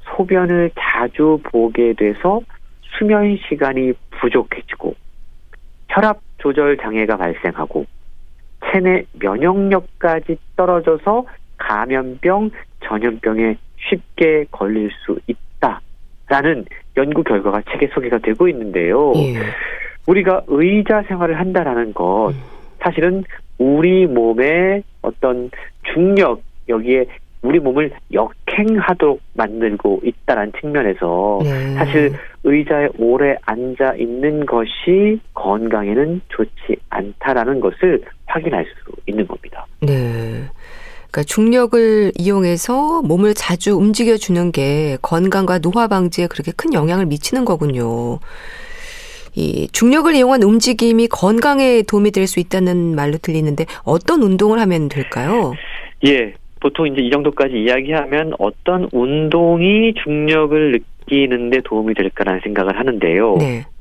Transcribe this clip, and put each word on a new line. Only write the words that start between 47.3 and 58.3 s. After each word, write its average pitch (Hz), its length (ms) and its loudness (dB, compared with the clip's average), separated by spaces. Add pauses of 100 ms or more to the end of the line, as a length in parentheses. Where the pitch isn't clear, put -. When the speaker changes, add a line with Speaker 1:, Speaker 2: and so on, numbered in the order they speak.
Speaker 2:
거군요. 123 720 -2 (1160)
이 - 360 -2
중력을 294 420 4
이용한 254 300 4
움직임이 226 640 4
건강에 240 760 4
도움이 208 280 2
될 190 160 2
수 - 120 -2
있다는 180 560 2
말로 147 220 0
들리는데 156 480 0 (200)
어떤 285 380 2
운동을 208 360 4
하면 170 300 2
될까요? 143 640 -2 (520)
Speaker 1:
예. 123 280 4 (280)
보통 147 260 0
이제 139 140 -2
이 123 80 0
정도까지 143 440 0 (100)
이야기하면 143 720 0